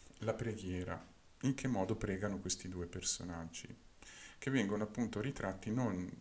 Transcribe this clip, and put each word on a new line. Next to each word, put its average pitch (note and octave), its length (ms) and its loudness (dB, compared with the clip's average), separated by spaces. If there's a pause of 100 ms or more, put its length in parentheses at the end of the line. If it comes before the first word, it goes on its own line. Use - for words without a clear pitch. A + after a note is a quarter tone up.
(180)
la G#2+ 160 2
preghiera, F2+ 680 -2 (400)
in B2+ 120 4
che C3+ 140 -2
modo G#2 280 2
pregano G2 420 0
questi F#2 300 -4
due F2+ 180 -4
personaggi, E2+ 880 -4 (640)
che - 120 0
vengono G#2+ 340 6
appunto G#2+ 360 2
ritratti G#2+ 500 0
non G2+ 380 2 (120)